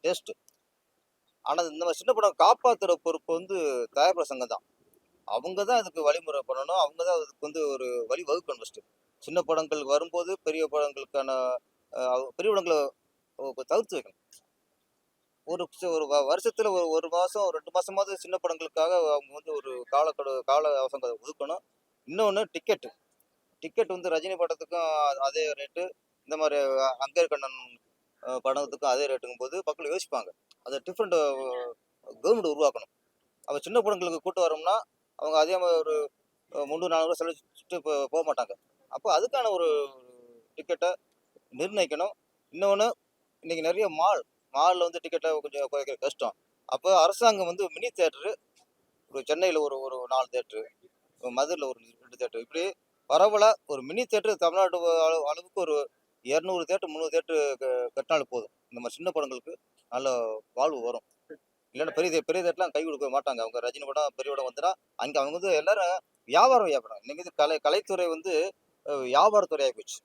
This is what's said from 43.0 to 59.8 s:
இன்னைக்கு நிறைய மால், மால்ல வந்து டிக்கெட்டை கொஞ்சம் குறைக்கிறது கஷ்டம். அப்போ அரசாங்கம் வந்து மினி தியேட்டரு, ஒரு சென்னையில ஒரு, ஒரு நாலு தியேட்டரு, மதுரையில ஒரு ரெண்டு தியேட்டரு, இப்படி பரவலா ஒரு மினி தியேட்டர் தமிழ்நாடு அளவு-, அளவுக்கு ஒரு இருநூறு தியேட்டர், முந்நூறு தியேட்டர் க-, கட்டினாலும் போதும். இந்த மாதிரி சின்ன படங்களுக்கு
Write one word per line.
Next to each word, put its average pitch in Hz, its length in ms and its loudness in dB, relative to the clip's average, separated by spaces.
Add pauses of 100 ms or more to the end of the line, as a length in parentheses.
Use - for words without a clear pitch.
இன்னைக்கு 160 240 -4
நிறைய 190 200 0
மால், 160 340 2 (320)
மால்ல 175 240 4
வந்து 170 240 -2
டிக்கெட்டை 165 280 -2 (100)
கொஞ்சம் 139 300 -6
குறைக்கிறது 139 280 -4
கஷ்டம். 131 360 -4 (340)
அப்போ 175 340 6
அரசாங்கம் 196 440 4
வந்து 180 240 -4
மினி 214 180 -8
தியேட்டரு, 170 440 0 (840)
ஒரு 135 120 -6
சென்னையில 160 340 2
ஒரு, 143 200 -2
ஒரு 131 280 -8
நாலு 131 220 2
தியேட்டரு, 117 320 -6 (600)
மதுரையில 143 460 -2
ஒரு 123 120 -10 (200)
ரெண்டு 123 160 -20
தியேட்டரு, 120 240 -8
இப்படி 160 240 -6 (460)
பரவலா 208 420 8 (140)
ஒரு 139 160 -6
மினி 175 220 -4
தியேட்டர் 214 320 0
தமிழ்நாடு 180 400 2 (240)
அளவு-, 160 260 2
அளவுக்கு 170 340 -4
ஒரு 160 160 0 (480)
இருநூறு 165 400 0
தியேட்டர், 180 260 -2
முந்நூறு 156 200 -6
தியேட்டர் 160 300 0 (160)
க-, 127 360 -2
கட்டினாலும் 139 380 -2
போதும். 117 220 -8 (120)
இந்த 120 160 -18
மாதிரி 120 140 -10
சின்ன 175 160 -6
படங்களுக்கு 147 440 -6 (380)